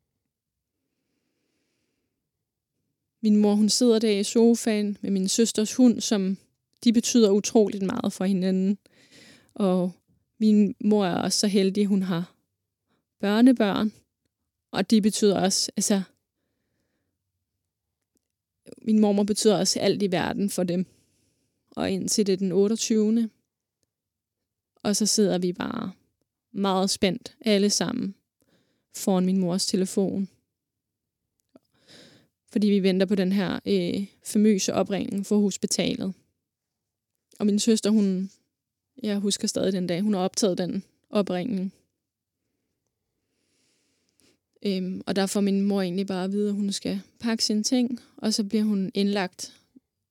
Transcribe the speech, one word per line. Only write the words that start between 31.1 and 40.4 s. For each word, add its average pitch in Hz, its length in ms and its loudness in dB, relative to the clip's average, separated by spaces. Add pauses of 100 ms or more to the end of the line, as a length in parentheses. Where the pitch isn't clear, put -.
Fordi 208 200 0
vi 202 160 2
venter 190 220 2
på 196 100 -2
den 185 160 0
her, 196 340 -2
øh, 190 420 -2 (180)
famøse 208 480 2
opringning 190 520 -4
fra 208 100 0
hospitalet. 190 800 -2 (1300)
Og 214 60 -2
min 208 140 2
søster, 220 300 0
hun, 196 420 0 (720)
jeg 208 140 -2
husker 202 300 -4
stadig 190 260 -2
den 180 140 -4
dag, 175 140 -4
hun 214 120 0
har 185 80 -2
optaget 185 360 -2